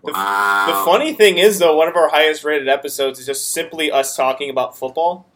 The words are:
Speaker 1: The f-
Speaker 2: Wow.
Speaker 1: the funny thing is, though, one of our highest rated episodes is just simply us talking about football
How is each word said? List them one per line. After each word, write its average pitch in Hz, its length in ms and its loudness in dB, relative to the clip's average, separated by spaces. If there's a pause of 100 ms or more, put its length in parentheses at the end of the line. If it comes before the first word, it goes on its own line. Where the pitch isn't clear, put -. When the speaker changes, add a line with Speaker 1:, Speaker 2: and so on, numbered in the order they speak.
Speaker 1:
The 107 80 -8
f- - 60 -8
Speaker 2:
Wow. 98 500 0
Speaker 1:
the 196 240 0
funny 285 220 2
thing 196 240 4
is, 196 200 4
though, 165 200 4
one 160 100 4
of 170 80 -6
our 165 140 4
highest 156 340 2
rated 147 240 -2
episodes 135 520 -2
is 123 60 -18
just 135 280 -8
simply 165 380 -4
us 135 240 -2
talking 135 340 -2
about 131 280 -6
football 165 480 -4 (100)